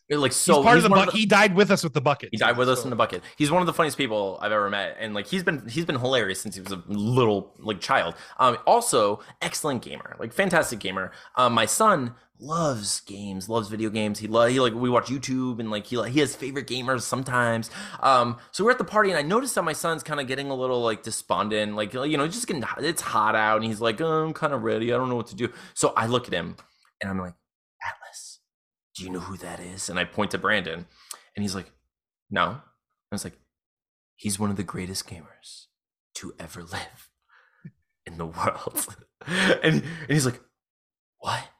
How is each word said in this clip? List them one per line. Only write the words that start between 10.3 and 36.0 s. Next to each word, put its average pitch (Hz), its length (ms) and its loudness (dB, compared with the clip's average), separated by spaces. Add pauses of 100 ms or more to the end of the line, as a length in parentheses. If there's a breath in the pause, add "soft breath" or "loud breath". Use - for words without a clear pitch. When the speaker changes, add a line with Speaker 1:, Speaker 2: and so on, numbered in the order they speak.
Speaker 1:
fantastic 170 480 2
gamer. 95 320 -6 (240 loud breath)
Um, 123 180 4
my 113 120 4
son 147 500 2 (240 soft breath)
loves 135 640 -2
games, 98 480 -10
loves 110 180 0
video 107 220 -4
games. 107 300 -2
He 107 80 -8
lo-, 113 200 6
he, 131 140 4
like, 120 120 2
we 123 160 -2
watch 117 180 2
YouTube, 127 520 -4
and, 113 100 -6
like, 104 180 -4
he, 123 100 -4
like, 113 160 -4
he 151 80 4
has 127 120 2
favorite 135 320 -8
gamers 123 360 -4
sometimes. 117 680 0 (300 loud breath)
Um, 120 380 4 (160 soft breath)
so 185 100 -2
we're 226 80 6
at 254 60 2
the 214 80 -2
party, 208 240 4
and 170 100 2
I - 20 2
noticed 220 340 0
that 190 80 0
my 160 100 0
son's 160 280 -2
kinda 147 220 -4
getting 131 260 -6
a 135 60 -4
little, 127 260 0
like, 113 220 0
despondent, 104 720 -2
like, 104 180 -4
you 143 240 -2
know, 143 120 2
just 240 180 -8
getting, 151 160 -4 (140)
it's 160 240 -4
hot 110 340 2
out, 110 220 4
and 110 80 -2
he's 110 160 -4
like, 113 180 0
"Oh, 156 240 0
I'm 160 100 -4
kinda 143 240 -2
ready. 113 360 -2
I 120 40 2
don't 127 120 -2
know 123 80 -2
what 113 100 -6
to - 80 -16
do." 113 160 -4 (220 loud breath)
So - 240 2
I 110 80 2
look 120 240 0
at 90 40 -6
him, 87 220 -4 (460)
and 98 100 -4
I'm 95 80 -2
like, 90 140 -8 (520)
"Atlas, - 540 -14 (560)
do 98 80 -12
you 90 60 -10
know 92 100 -6
who 92 180 -10
that 87 220 -12
is?" 90 300 -10
And 87 100 -4
I 87 60 0
point 104 260 -4
to 98 60 -4
Brandon, 87 500 -2 (480 loud breath)
and 101 80 -4
he's 98 120 -4
like, 92 160 -10 (580)
"No." 90 180 2
And 120 140 -8 (500)
I 104 40 -8
was 98 100 -8
like, - 120 -14 (800)
"He's 98 240 -4
one 104 100 0
of 101 80 -2
the 101 60 -4
greatest 90 460 -8
gamers - 560 -20 (500)